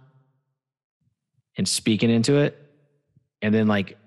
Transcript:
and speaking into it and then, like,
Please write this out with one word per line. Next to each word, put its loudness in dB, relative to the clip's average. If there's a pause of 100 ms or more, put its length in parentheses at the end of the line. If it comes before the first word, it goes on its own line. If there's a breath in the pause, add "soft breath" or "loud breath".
(1600)
and -4
speaking 0
into 2
it 0 (840)
and 0
then, 2
like, -4